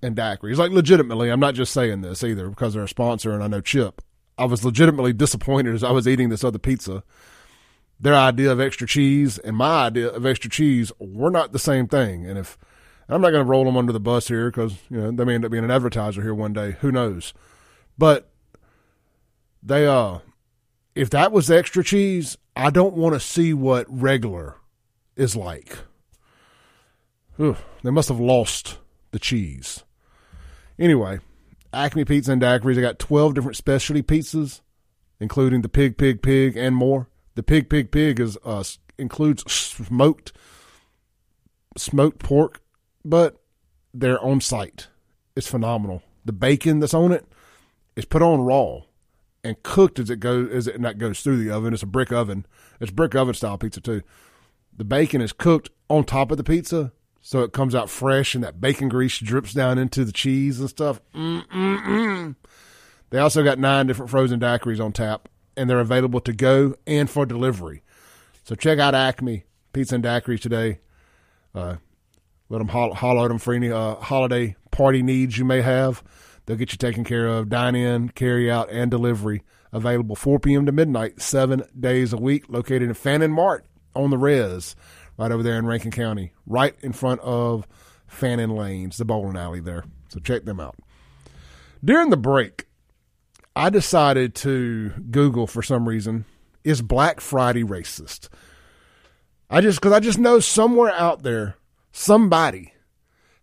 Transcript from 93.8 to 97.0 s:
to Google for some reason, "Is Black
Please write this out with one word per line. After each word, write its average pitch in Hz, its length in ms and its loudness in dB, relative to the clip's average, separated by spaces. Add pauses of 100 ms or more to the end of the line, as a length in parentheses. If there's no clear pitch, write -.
to 120 540 -4 (200)
Google 127 360 2
for 113 160 -8
some 117 260 0
reason, 110 360 -4 (380)
"Is 151 200 0
Black 131 380 2